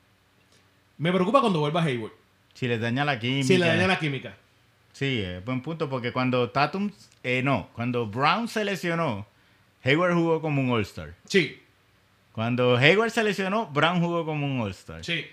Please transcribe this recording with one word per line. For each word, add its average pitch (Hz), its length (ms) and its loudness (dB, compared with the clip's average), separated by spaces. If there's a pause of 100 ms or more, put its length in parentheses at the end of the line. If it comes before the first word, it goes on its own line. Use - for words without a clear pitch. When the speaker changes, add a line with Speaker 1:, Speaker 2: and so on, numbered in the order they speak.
(960)
Speaker 1:
Me 165 140 0
preocupa 190 300 4
cuando 190 180 2
vuelva 151 240 0
Hayward. 120 300 -4 (400)
Speaker 2:
Si 127 140 -6
les 117 120 0
daña 120 240 0
la 143 160 0
química. 135 280 0
Speaker 1:
Si 185 100 6
le 175 100 2
daña 170 200 2
la 185 120 0
química. 131 380 -6 (560)
Speaker 2:
Sí, 135 280 -2
es 90 220 -6
buen 127 180 -4
punto, 156 280 -6
porque 123 240 -6
cuando 127 380 0
Tatum, 190 380 0 (340)
eh, 127 200 0
no, 131 300 0
cuando 120 340 -2
Brown 156 400 0
se 220 160 -4
lesionó, 165 640 -2 (560)
Hayward 175 300 2
jugó 165 280 2
como 147 200 0
un 127 100 0
All-Star. 90 420 -2 (120)
Speaker 1:
Sí. - 340 0 (720)
Speaker 2:
Cuando 120 460 2
Hayward 185 340 6
se 226 120 0
lesionó, 196 440 -2
Brown 156 340 0
jugó 170 240 0
como 151 200 -4
un 135 160 -2
All-Star. 92 420 -8
Speaker 1:
Sí. 165 300 -6